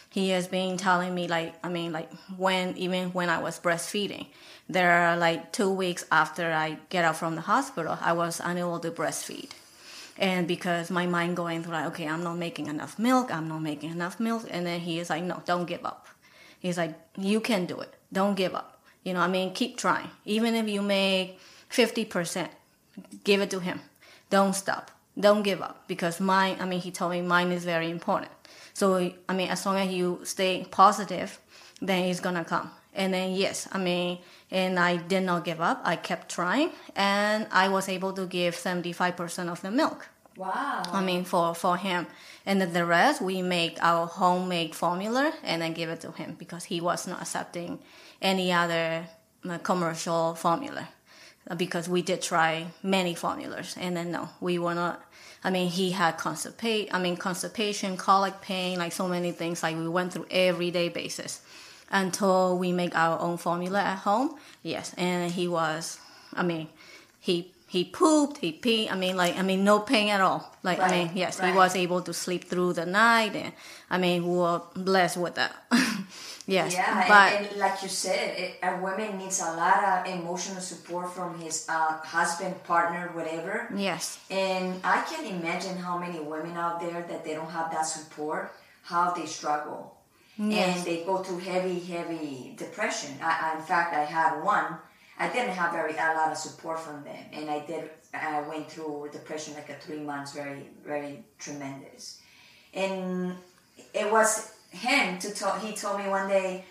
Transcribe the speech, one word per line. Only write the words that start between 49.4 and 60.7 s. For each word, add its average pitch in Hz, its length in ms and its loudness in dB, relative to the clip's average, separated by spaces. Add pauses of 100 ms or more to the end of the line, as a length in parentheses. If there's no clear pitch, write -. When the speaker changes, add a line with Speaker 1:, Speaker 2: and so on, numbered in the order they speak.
Speaker 1:
uh, 170 100 -4
commercial 165 800 0
formula. 165 520 0 (640)
Uh, 180 60 -6
because 175 340 -2
we 180 120 2
did 175 200 -2
try 160 460 2 (140)
many 190 320 2
formulas, - 640 -6
and 180 200 -4
then 175 140 -4
no, - 180 -4 (100)
we 180 180 0
were 170 180 0
not, 170 280 -2 (400)
I 185 80 0
mean, 180 180 0
he 180 220 0
had 175 260 2
constipa-, 214 720 -4
I 185 80 0
mean, 180 180 0
constipation, 190 800 -4
colic 190 440 4
pain, 185 380 -4
like, 170 140 -2
so 190 140 -2
many 175 260 0
things, 170 280 -4
like, 160 140 0
we 165 140 -2
went 180 240 0
through 165 180 -6
everyday 175 580 2